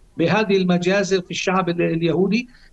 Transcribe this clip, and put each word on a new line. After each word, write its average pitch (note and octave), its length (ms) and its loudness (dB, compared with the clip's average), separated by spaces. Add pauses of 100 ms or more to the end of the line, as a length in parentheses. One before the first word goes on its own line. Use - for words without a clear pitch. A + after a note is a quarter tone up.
(180)
بهذه G3 400 2
المجازر F#3 640 0
في F3 100 -14
الشعب F#3 380 -2
ال-، E3+ 120 -2
اليهودي. E3+ 680 0 (260)